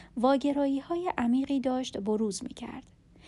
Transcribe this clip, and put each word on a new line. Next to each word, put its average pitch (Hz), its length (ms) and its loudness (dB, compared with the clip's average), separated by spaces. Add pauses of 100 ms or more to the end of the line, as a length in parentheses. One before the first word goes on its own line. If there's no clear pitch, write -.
(160)
واگرایی‌های 277 1000 2
عمیقی 262 420 2
داشت 254 380 -2
بروز 214 440 -2
می‌کرد. - 420 -12 (440)